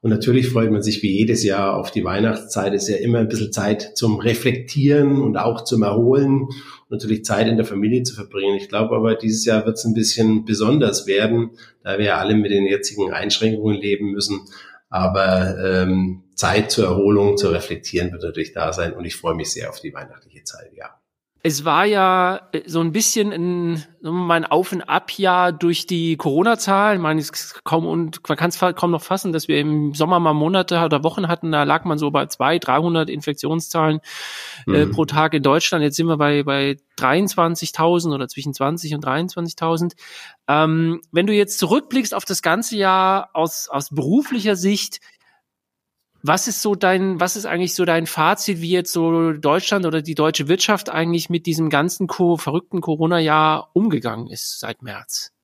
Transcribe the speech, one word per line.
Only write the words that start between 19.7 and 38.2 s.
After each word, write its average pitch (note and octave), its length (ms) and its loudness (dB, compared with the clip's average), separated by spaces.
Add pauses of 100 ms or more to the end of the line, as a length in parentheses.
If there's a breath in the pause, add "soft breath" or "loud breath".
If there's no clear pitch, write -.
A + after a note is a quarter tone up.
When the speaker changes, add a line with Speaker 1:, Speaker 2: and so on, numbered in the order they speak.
Speaker 1:
auf - 100 -16
die D2 120 -12
weihnachtliche - 520 -20
Zeit, - 320 -18
ja. - 140 -18 (560)
Speaker 2:
Es D3 200 -2
war E3 180 2
ja, F#3+ 680 0
äh, D#3+ 120 -6
so E3 160 -2
ein E3 120 0
bisschen G#3 380 0
ein, F3 460 -2
sagen D3+ 100 -10 (140)
wir D#3 120 -6
mal, F3 240 0
ein D#3+ 100 -2
Auf- F#3 260 0
und F3+ 80 -4
Ab-Jahr F3+ 720 0
durch E3+ 340 0
die E3 300 0
Corona-Zahlen. G3 800 2
Ich F3 60 -2
meine, D#3 180 2
es C#3+ 80 -8
ist - 360 -12
kaum E3 200 0
und, E3 420 -4
man D3+ 120 0
kann's E3+ 180 0
fa-, F3+ 160 2
kaum F3 200 0
noch E3 100 0
fassen, F#3 320 -4
dass D#3 120 -2
wir D3 140 2
im D3+ 320 0
Sommer D#3+ 280 2
mal D#3+ 120 4
Monate E3+ 500 2
oder D3+ 220 2
Wochen E3+ 240 0
hatten, E3+ 240 -2
da D3 120 4
lag D3 200 2
man D#3 140 0
so D3 120 0
bei C#3 180 2
zwei, D3+ 300 0
dreihundert D#3+ 520 0
Infektionszahlen, D#3 880 -2 (680 loud breath)
äh, G2 180 4
Speaker 1:
Mhm. - 60 -4
Speaker 2:
pro D#3+ 120 0
Tag D#3 300 0
in C#3+ 80 0
Deutschland. D3+ 420 2
Jetzt C#3+ 120 0
sind E3 100 0
wir D#3+ 100 2
bei, D3 280 2
bei C#3 340 -2 (180)
dreiundzwanzigtausend E3 1160 0
oder C3+ 120 -4